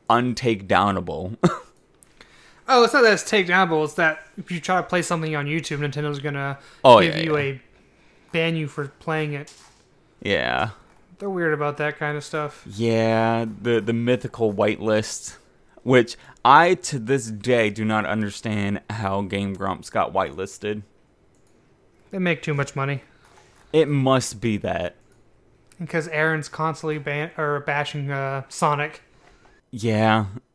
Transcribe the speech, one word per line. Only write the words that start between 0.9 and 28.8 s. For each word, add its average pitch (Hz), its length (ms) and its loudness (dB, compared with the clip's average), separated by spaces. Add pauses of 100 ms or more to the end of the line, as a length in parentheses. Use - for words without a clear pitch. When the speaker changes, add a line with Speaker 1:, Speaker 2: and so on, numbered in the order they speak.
Speaker 1:
<laughs> 180 60 4 (1200)
Speaker 2:
Oh, 247 120 8
it's 226 100 4
not 285 80 4
that 220 120 8
it's 180 100 0
takedownable, 180 600 2
it's 151 120 -6
that 160 240 0 (180)
if - 140 -14
you 175 80 -6
try 185 180 -2
to 180 60 0
play 180 180 0
something 160 340 -2
on 143 120 -4
YouTube, 151 320 -4
Nintendo's 147 400 -4
gonna 139 400 -6 (240)
Speaker 1:
Oh, 120 180 12
Speaker 2:
give - 160 2
Speaker 1:
yeah, 50 60 -2
Speaker 2:
you 156 120 0
Speaker 1:
yeah. 147 80 -2 (100)
Speaker 2:
a, 131 80 -14 (680)
ban 165 240 0
you 156 120 -4
for 139 220 -8 (100)
playing 156 340 -4
it. 143 180 -12 (680)
Speaker 1:
Yeah. 71 480 0 (480)
Speaker 2:
They're 196 140 -6
weird 170 240 -2
about 147 220 -4
that 151 200 -4
kind 147 180 -6
of 147 80 -10
stuff. 151 440 -8
Speaker 1:
Yeah, 113 760 0 (140)
the, 113 220 0
the 104 120 -2
mythical 120 600 0
whitelist, 107 840 -2 (440)
which 123 340 4 (300)
I, 165 300 8
to 147 240 -6
this 117 320 -2
day, 110 400 2
do 107 120 -6
not 107 220 0
understand 104 760 -4 (100)
how 101 320 -4
Game 98 320 -4
Grumps 95 340 -6
got - 240 -2
whitelisted. 98 680 -4 (1300)
Speaker 2:
They 196 80 -6
make 175 240 -2
too 156 100 -2
much 139 220 -4
money. 139 260 -4 (720)
Speaker 1:
It 156 140 4
must 131 540 2
be 110 160 0
that. 87 380 -4 (840)
Speaker 2:
Because 165 300 -6
Aaron's 156 400 -2
constantly 156 500 -6
ban-, 147 360 -6
or 147 260 -4
bashing, 143 500 -4
uh, 135 360 -6
Sonic. 147 540 -2 (720)